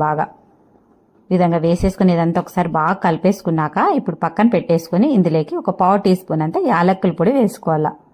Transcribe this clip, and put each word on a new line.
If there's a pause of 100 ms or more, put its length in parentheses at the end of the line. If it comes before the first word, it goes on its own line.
బాగా. (1000)
ఈ
విధంగా
వేసేసుకొని
ఇదంతా
ఒకసారి (100)
బాగా
కలిపేసుకున్నాక (240)
ఇప్పుడు
పక్కన (100)
పెట్టేసుకొని (120)
ఇందులోకి
ఒక (100)
పావు
టీ
స్పూన్
అంతా (120)
యాలక్కుల
పొడి
వేసుకోవాలా. (220)